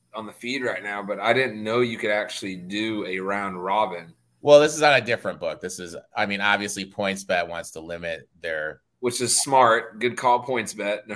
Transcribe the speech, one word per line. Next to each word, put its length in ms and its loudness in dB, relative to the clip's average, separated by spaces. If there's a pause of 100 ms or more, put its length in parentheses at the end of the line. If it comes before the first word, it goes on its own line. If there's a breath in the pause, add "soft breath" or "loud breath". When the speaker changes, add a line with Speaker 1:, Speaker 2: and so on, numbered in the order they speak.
(160)
Speaker 1:
on 100 -8
the 80 -12
feed 300 -6
right 180 -4
now, 220 -6
but 160 -6
I 140 2
didn't 300 0
know 180 0
you 160 0
could 120 -2
actually 460 -4
do 500 -4
a 140 -4
round 440 -4
robin. 500 -2 (280)
Speaker 2:
Well, 180 10
this 160 6
is 60 -4
on 140 6
a 60 4
different 380 -4
book. 220 -6
This 180 -8
is, 160 -12 (220)
I 80 0
mean, 160 -4
obviously 480 0
PointsBet 580 -2
wants 240 -10
to 80 -12
limit 480 -10 (140)
their 400 -8 (180)
Speaker 1:
Which 220 -2
is 200 2
smart. 580 4
Good 180 -2
call, 260 2
PointsBet. 580 -4 (140)